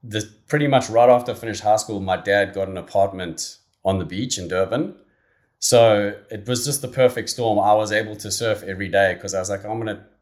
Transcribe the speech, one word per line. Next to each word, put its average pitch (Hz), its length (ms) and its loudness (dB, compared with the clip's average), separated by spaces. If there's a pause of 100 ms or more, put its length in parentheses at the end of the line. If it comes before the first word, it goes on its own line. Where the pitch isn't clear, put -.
the, 110 260 -6 (200)
pretty 147 180 0
much 127 220 2
right 117 200 6
after 123 220 4
I - 40 -4
finished 107 280 -8
high 107 140 4
school, 104 240 -4
my 92 160 -2
dad 98 360 0
got 95 140 -4
an 92 100 -10
apartment 92 840 -4 (260)
on 95 140 2
the 90 40 -4
beach 98 340 -6
in 87 120 -8
Durban. 98 440 -2 (680)
So 107 540 4 (160)
it 104 160 -12
was 123 200 -4
just 143 160 -4
the 127 80 -8
perfect 123 400 2
storm. 110 280 0
I 104 160 4
was 107 200 0
able 107 240 -4
to 104 120 -10
surf 107 340 -4
every 95 260 -8
day 95 320 2
'cause 95 120 -10
I 95 60 -2
was 92 100 -6
like, 98 140 -6
"I'm 107 160 -8
gonna 107 260 -8 (160)